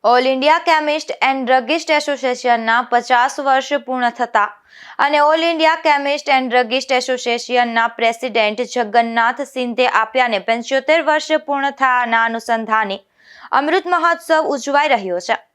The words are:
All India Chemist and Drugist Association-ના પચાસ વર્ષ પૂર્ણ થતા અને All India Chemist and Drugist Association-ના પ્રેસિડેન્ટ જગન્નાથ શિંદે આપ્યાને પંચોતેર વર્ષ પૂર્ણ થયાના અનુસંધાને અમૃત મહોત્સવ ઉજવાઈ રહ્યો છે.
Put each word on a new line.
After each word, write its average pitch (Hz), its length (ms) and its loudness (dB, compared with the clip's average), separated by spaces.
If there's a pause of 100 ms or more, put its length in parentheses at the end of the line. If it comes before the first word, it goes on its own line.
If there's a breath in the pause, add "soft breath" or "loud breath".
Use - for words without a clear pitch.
All 247 300 4
India 294 340 2
Chemist 302 540 -2
and 269 280 -2
Drugist 294 480 0
Association-ના 247 800 0 (140)
પચાસ 240 480 0
વર્ષ 269 500 0
પૂર્ણ 247 300 -2
થતા 220 260 0 (540 loud breath)
અને 294 260 2
All 320 240 2
India 320 320 2
Chemist 285 560 0
and 254 180 -2
Drugist 254 460 0
Association-ના 240 960 -2
પ્રેસિડેન્ટ 226 680 0 (120)
જગન્નાથ 233 720 0
શિંદે 247 420 -2 (120)
આપ્યાને 220 440 0
પંચોતેર 269 560 0
વર્ષ 311 460 0
પૂર્ણ 277 340 -2
થયાના 240 480 2
અનુસંધાને 220 680 -2 (540 loud breath)
અમૃત 349 420 0
મહોત્સવ 330 640 0
ઉજવાઈ 277 400 0
રહ્યો 185 320 -4
છે. - 160 -4 (120)